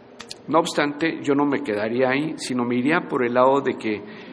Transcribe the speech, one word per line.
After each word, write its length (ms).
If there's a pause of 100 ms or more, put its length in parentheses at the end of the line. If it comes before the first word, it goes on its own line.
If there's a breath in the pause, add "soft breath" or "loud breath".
(480)
No 100
obstante, 640
yo 120
no 120
me 160
quedaría 480
ahí, 260
sino 300
me 100
iría 320
por 160
el 80
lado 300
de 160
que 240 (300 loud breath)